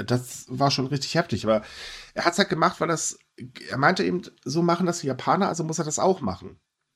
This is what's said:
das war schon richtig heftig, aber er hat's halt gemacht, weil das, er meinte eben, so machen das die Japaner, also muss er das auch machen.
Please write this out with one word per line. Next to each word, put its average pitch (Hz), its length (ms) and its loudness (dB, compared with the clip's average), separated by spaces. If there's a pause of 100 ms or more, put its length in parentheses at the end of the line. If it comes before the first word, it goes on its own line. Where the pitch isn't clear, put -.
das - 420 -4
war 135 220 0
schon - 160 0
richtig 143 300 -4
heftig, 160 280 0
aber 107 200 4 (500)
er - 120 -2
hat's 349 120 2
halt 196 120 2
gemacht, 165 300 2
weil 160 80 0
das, 165 300 -2 (500)
er 113 120 -4
meinte 180 240 4
eben, 180 180 0 (240)
so 143 160 0
machen 175 240 4
das 170 140 0
die 147 80 -4
Japaner, 135 400 2
also 165 160 -2
muss 160 160 -4
er 160 60 -2
das 151 120 -2
auch 180 240 2
machen. 98 380 -8 (360)